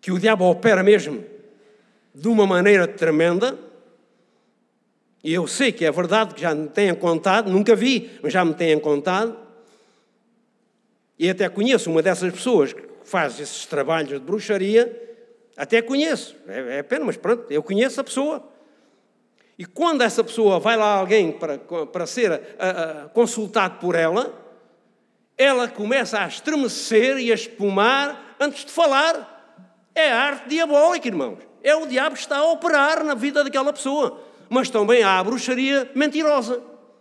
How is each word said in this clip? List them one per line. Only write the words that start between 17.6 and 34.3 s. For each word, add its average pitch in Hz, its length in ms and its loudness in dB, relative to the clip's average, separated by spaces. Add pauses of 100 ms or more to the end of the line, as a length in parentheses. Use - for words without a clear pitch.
conheço 247 380 -2
a 269 40 -4
pessoa. 285 420 -6 (1120)
E 180 60 -14
quando 302 380 0
essa 226 200 0
pessoa 208 380 2
vai 226 160 0
lá 208 180 2
alguém 190 380 2
para, 147 260 -8
para 165 480 -8
ser, 226 240 0 (280)
a, 185 120 -2 (340)
a, 151 40 -20
consultado 220 720 0
por 175 160 -2
ela, 165 520 0 (880)
ela 262 320 2
começa 220 520 -4
a 185 60 -4
estremecer 262 920 0
e 240 120 -2
a 220 40 4
espumar 226 1040 -2
antes 285 240 -4
de - 60 -20
falar. 311 640 2 (600)
É 311 180 2
a 233 80 0
arte 277 280 -4
diabólica, 311 600 2
irmãos. 135 300 -6 (240)
É 285 120 4
o 277 120 -2
diabo 262 280 -2
que - 60 -14
está - 180 -4
a 320 140 2
operar 320 500 2
na 302 120 -2
vida 285 280 -2
daquela 277 300 -2
pessoa. 277 480 -4 (280)